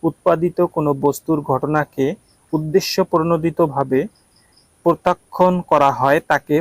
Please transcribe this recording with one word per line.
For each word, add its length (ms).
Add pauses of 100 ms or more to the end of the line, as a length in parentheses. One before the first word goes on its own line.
উৎপাদিত 580
কোনো 340
বস্তুর 460
ঘটনাকে 640 (480)
উদ্দেশ্য 420 (100)
প্রণোদিতভাবে 960 (880)
প্রত্যাখ্যান 720
করা 320
হয়, 280
তাকে 400